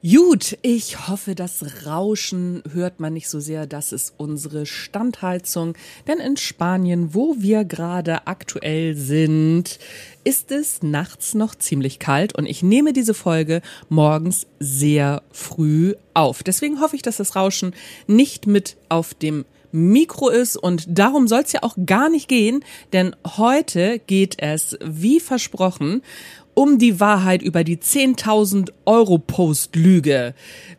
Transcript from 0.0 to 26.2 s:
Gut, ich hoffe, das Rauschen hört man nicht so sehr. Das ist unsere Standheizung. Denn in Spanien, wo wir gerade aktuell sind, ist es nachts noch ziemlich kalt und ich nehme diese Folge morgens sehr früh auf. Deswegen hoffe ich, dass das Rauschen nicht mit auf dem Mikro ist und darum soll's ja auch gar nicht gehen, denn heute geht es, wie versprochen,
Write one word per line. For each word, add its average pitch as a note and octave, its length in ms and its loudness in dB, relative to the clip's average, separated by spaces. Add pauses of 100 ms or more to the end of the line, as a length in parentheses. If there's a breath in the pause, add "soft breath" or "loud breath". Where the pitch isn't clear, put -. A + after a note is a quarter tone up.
Gut, D4 520 6
ich - 480 -4
hoffe, G3 260 -8
das D#3 500 -12
Rauschen F3+ 760 -4 (100)
hört F3 280 -6
man D#3 140 -6
nicht D#3+ 140 -10
so D3+ 120 -8
sehr. D#3 260 -8
Das D3 260 -10
ist - 240 -8
unsere D3+ 500 -8
Standheizung. F3+ 1080 -6 (340 loud breath)
Denn D#4 120 -2
in C#4 180 -4
Spanien, F3 760 -2
wo C#4 260 0
wir G#3 260 2
gerade E3+ 640 -6
aktuell D#3+ 680 -6
sind, D#3 840 2 (440 loud breath)
ist - 280 -2
es D4 300 -4
nachts D3+ 520 -4
noch A3 220 -2
ziemlich C3+ 440 -4
kalt D3+ 380 0
und D3+ 80 -2
ich - 180 -8
nehme C4 300 4
diese A3+ 200 0
Folge D#3+ 480 -2 (280 loud breath)
morgens D#3 580 2 (120)
sehr C#3+ 720 0
früh D#3+ 640 0 (180)
auf. D3 300 2
Deswegen C#4+ 360 -4
hoffe D#4 160 0
ich, C4+ 60 -8
dass A#3 160 -6
das - 180 -6
Rauschen F#3+ 380 -2 (320 loud breath)
nicht A3+ 420 2
mit G3+ 300 0 (120)
auf E3 240 -2
dem D3+ 320 -6 (280 soft breath)
Mikro A3+ 560 2
ist A#3+ 260 0
und F3 320 -2
darum A3+ 400 2
soll's A#3 240 0
ja - 120 -4
auch A3+ 120 -4 (100)
gar B3 240 2
nicht D#4+ 200 -2
gehen, B3 340 2 (300 loud breath)
denn F#3 220 2 (100)
heute A3+ 720 0
geht F#3+ 420 0
es, D3+ 400 -4
wie F3 380 0
versprochen, F#3+ 800 -2 (560 loud breath)